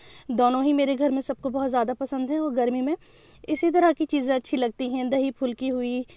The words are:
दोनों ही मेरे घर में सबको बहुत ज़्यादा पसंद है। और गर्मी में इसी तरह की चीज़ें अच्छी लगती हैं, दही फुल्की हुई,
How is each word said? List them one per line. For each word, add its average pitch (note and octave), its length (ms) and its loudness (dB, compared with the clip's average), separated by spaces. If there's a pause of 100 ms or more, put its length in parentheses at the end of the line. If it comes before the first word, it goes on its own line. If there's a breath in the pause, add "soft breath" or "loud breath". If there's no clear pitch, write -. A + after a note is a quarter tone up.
(300 loud breath)
दोनों B3 340 4
ही D4 80 4
मेरे C#4 220 2
घर C#4 160 2
में C4+ 100 0
सबको C4+ 300 -6
बहुत C4+ 200 -2
ज़्यादा B3 240 0
पसंद C4 360 -4
है। D#4 100 -2
और D#4 140 -2
गर्मी B3 260 0
में C#4+ 160 -2 (520 soft breath)
इसी E4 220 0
तरह F4 220 4
की D#4+ 120 -4
चीज़ें C4+ 300 0
अच्छी C4 220 -2
लगती B3+ 320 -2
हैं, B3+ 220 -4
दही C4+ 200 0
फुल्की B3+ 380 -4
हुई, B3 380 -2 (100)